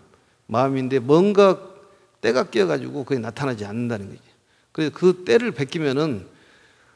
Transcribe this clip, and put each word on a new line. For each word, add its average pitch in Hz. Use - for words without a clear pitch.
마음인데 131
뭔가 185
때가 240
끼어가지고 143
그게 135
나타나지 113
않는다는 107
거지. -
그래서 156
그 180
때를 233
베끼면은 139